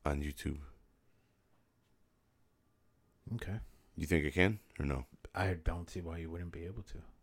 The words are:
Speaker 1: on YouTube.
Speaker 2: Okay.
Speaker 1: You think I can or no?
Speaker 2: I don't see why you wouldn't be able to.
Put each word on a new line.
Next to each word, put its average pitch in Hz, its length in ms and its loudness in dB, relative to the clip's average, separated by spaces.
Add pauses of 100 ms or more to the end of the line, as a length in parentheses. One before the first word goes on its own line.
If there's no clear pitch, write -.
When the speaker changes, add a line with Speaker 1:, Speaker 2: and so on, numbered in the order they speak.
Speaker 1:
on 73 160 4
YouTube. 73 360 -2 (2750)
Speaker 2:
Okay. 107 220 -4 (400)
Speaker 1:
You 78 100 -2
think 78 180 6
I 73 40 4
can 98 300 6 (200)
or 76 60 2
no? 67 200 0 (300)
Speaker 2:
I 92 280 2
don't 85 260 0
see 95 100 -6
why 85 200 -6
you 82 120 -6
wouldn't 85 220 -6
be 85 120 -8
able 101 180 -8
to. - 140 -10 (260)